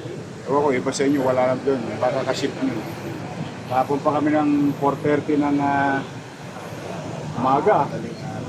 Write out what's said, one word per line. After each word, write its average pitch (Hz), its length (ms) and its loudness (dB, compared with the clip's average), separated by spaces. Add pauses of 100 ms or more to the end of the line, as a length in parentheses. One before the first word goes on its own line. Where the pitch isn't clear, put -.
(440)
Ewan 139 160 2
ko, 147 160 4
iba 131 160 -2
sa 139 160 0
inyo, 143 160 2
wala 127 300 4
lang 123 100 -4
dun. 135 160 2 (160)
Baka 127 300 0
ka-ship 131 340 -2
nyo. 127 160 0 (960)
Kahapon 131 320 2
pa 147 160 2
kami 151 80 2
ng 147 480 4
four 139 240 2
thirty 147 400 2
ng, 143 160 2
ah, 139 480 2 (1400)
umaga. 143 480 4 (600)